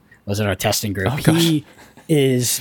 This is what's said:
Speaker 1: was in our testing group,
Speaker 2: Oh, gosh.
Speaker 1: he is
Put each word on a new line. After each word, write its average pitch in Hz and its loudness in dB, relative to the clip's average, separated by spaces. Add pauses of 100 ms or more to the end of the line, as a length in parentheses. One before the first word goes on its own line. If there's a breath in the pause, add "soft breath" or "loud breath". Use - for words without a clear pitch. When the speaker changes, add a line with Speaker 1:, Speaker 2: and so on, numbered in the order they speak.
(260 soft breath)
Speaker 1:
was 101 -4
in 107 0
our 95 0
testing 107 -2
group, 95 -2
Speaker 2:
Oh, 151 -4
gosh. 160 2
Speaker 1:
he 160 0 (440 loud breath)
is 131 2